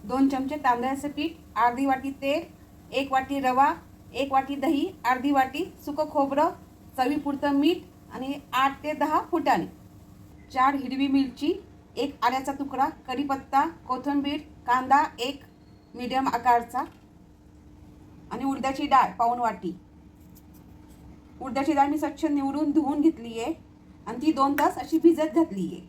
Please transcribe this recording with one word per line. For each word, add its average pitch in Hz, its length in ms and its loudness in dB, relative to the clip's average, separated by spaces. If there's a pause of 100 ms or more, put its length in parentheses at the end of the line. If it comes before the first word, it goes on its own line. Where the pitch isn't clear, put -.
दोन 269 240 2
चमचे 269 280 -4
तांदळाचं 269 540 0
पीठ, 311 220 -6 (240)
अर्धी 240 300 2
वाटी 269 240 0
तेल, 285 340 -2 (480)
एक 269 200 -2
वाटी 269 280 -2
रवा, 269 340 4 (400)
एक 269 180 -4
वाटी 269 220 0
दही, 294 380 0 (120)
अर्धी 254 260 0
वाटी 277 440 0 (100)
सुकं 302 260 -4
खोबरं, 277 380 2 (480)
चवीपुरतं 285 540 0
मीठ 302 260 2 (360)
आणि 277 280 -10 (120)
आठ 269 300 0
ते 302 100 -4
दहा 302 380 0
फुटाणे, 262 360 2 (840)
चार 269 240 2
हिरवी 269 320 -2
मिरची, 277 560 0 (340)
एक 269 280 -4
आल्याचा 262 280 0
तुकडा, 277 360 -2
कढीपत्ता, 269 800 -2
कोथिंबीर, 285 680 -4
कांदा 262 680 2 (140)
एक 269 240 -6 (520)
मीडियम 247 340 -2
आकारचा 240 560 2 (1500)
आणि 240 140 -8
उडदाची 269 420 -4
डाळ 240 260 4
पाऊण 240 260 0
वाटी. 202 400 -4 (1600)
उडदाची 269 320 -2
डाळ 277 140 4
मी 302 120 0
स्वच्छ 302 260 -4
निवडून 285 460 0
धुवून 294 300 2
घेतली 233 400 0
आहे 277 140 -4 (520)
आणि 254 200 -4
ती 311 60 2
दोन 277 220 2
तास 370 240 2
अशी 320 200 -2
भिजत 311 360 4
घातली 202 320 0
आहे. 160 220 -10